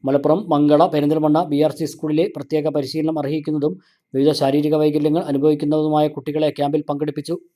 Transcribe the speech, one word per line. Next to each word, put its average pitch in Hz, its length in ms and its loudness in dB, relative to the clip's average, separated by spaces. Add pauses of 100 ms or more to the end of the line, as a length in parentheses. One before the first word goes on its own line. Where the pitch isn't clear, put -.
മലപ്പുറം 143 340 2 (120)
മങ്കട 147 300 4 (100)
പെരിന്തൽമണ്ണ 151 460 2 (120)
ബി 143 160 0
ആർ 147 120 0
സി 160 120 -4
സ്കൂളിലെ 156 340 -2 (120)
പ്രത്യേക 147 280 -4 (120)
പരിശീലനം 156 440 -2
അർഹിക്കുന്നതും 151 540 -2 (400)
വിവിധ 139 260 4
ശാരീരിക 147 420 2
വൈകല്യങ്ങൾ 151 400 2 (100)
അനുഭവിക്കുന്നതുമായ 151 760 2 (100)
കുട്ടികളെ 151 420 -2
ക്യാമ്പിൽ 147 300 -2
പങ്കെടുപ്പിച്ചു. 147 480 -6 (200)